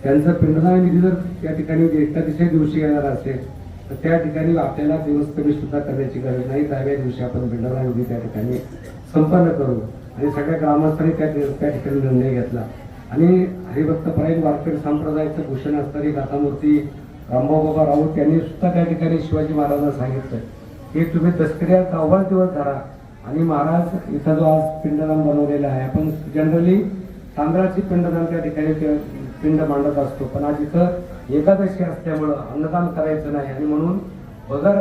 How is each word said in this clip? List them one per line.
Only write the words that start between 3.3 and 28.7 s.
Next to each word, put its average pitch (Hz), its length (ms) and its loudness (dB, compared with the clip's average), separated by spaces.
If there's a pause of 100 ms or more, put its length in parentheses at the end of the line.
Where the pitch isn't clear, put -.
तर - 40 -10
त्या 165 240 2
ठिकाणी 160 380 0
आपल्याला 151 400 0
दिवस 147 380 -2
कमी 147 180 2
सुद्धा 143 260 -4
करण्याची 135 400 -4
गरज 123 280 -4
नाही. 143 200 0
दहाव्या 139 300 -2
दिवशी 127 280 -4
आपण 123 240 -4
पिंडदान 127 380 -2
विधी 120 160 -2
त्या 120 160 -4
ठिकाणी 113 400 -4 (560)
संपन्न 165 340 6
करू 135 260 0 (440)
आणि 143 120 0
सगळ्या 147 300 -2
ग्रामस्थांनी 156 520 2
त्या, 151 200 0 (280)
त्या 147 100 0
ठिकाणी 135 300 -2
निर्णय 131 300 4
घेतला. 120 320 -2 (480)
आणि 180 360 6 (240)
हरिभक्त 156 380 0
परायण 165 340 0
वारकरी 151 340 0
संप्रदायाचं 151 720 -2
भूषण 147 320 -4
असणारी 147 300 -4
गाथामूर्ती 143 800 0 (400)
रामभाऊ 156 360 2
बाबा 156 200 2
राऊत 151 320 2
यांनी 156 220 4
सुद्धा - 320 -2
त्या 170 120 2
ठिकाणी 165 340 0
शिवाजी 156 360 -2
महाराजांना 143 360 2
सांगितलं 127 480 -4 (540)
की 160 120 2
तुम्ही 165 280 2
दसऱ्या 165 500 2
दहावा 165 400 2
दिवस 185 280 2
धरा 139 300 -2 (460)
आणि 147 160 -2
महाराज 160 720 0
इथं 147 200 0
जो 165 100 4
आज 156 380 2
पिंडदान 156 400 0
बनवलेला 143 460 2
आहे, 131 140 -2
आपण 156 280 0 (260)
generally 170 440 4 (580)
तांदळाची 180 420 2
पिंडदान 170 440 0
त्या 170 140 -2
ठिकाणी 151 340 -2